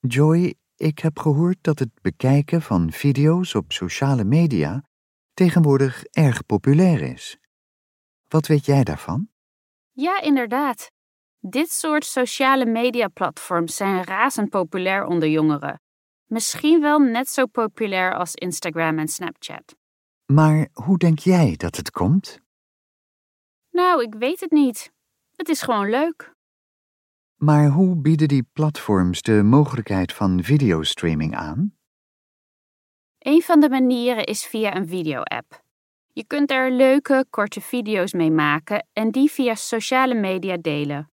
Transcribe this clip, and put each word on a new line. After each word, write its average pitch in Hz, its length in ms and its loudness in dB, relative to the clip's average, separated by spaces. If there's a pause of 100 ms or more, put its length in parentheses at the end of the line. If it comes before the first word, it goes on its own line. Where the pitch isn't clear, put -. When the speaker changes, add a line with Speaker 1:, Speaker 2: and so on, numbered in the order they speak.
Speaker 1:
Joy, 156 480 2 (220)
ik 156 220 -4
heb 156 200 -4
gehoord 160 420 0
dat 151 180 -2
het 127 120 -4 (100)
bekijken 143 640 0
van 85 300 -2
video's 151 640 0
op 101 180 -2
sociale 123 520 -2
media 120 600 0 (500)
tegenwoordig 143 680 2
erg 143 420 0
populair 143 560 2
is. - 360 -12 (920)
Wat 160 180 0
weet 151 200 2
jij 139 180 4
daarvan? 95 440 -6 (640)
Speaker 2:
Ja, 349 280 -2
inderdaad. 262 680 -2 (480)
Dit 254 340 -4
soort 302 320 -2
sociale 262 600 0
mediaplatforms 214 1080 -2
zijn 190 280 -2
razend 202 460 -2
populair 190 540 -2
onder 160 240 0
jongeren. 151 520 -2 (440)
Misschien 302 560 0
wel 294 180 4
net 254 300 2
zo 262 180 0
populair 196 680 -2
als 175 200 -6
Instagram 165 640 -4
en 156 100 -4
Snapchat. - 680 -12 (480)
Speaker 1:
Maar 156 480 4
hoe 165 260 -2
denk 160 200 2
jij 170 380 2
dat - 200 -8
het - 140 -10
komt? 135 500 -2 (1300)
Speaker 2:
Nou, 349 320 2
ik 220 120 -6
weet 254 260 -4
het 359 100 -8
niet. 277 420 2 (440)
Het 330 120 -8
is 320 140 -2
gewoon 208 280 -2
leuk. 302 440 -4 (1000)
Speaker 1:
Maar 147 320 4
hoe 180 280 2
bieden 151 320 2
die 135 240 0
platforms 98 680 0
de 107 200 4
mogelijkheid 110 680 2
van 92 300 0
videostreaming 82 960 0
aan? 98 400 -6 (1400)
Speaker 2:
Een 302 240 4
van 320 180 4
de 294 80 6
manieren 247 560 0
is - 220 -6
via 214 300 -4
een 185 120 -4
video-app. 156 760 -8 (500)
Je 226 120 -12
kunt 285 260 -2
er 262 220 0
leuke, 262 580 2
korte 208 300 -4
video's 208 520 -4
mee 165 180 0
maken 151 600 0
en 220 180 -2
die 269 200 2
via 240 240 -2
sociale 254 600 -2
media 190 420 -4
delen. 147 580 -6